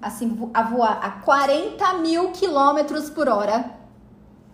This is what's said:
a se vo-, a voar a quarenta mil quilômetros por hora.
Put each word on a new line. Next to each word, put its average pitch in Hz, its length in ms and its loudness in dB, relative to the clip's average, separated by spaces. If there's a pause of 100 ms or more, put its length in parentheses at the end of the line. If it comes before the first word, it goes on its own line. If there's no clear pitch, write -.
a 214 80 -8
se - 160 -6
vo-, 226 280 -4
a 226 100 2
voar 226 380 0
a 196 100 -4
quarenta 311 840 0
mil 339 380 0
quilômetros 294 760 2
por 294 200 -2
hora. 214 420 0 (840)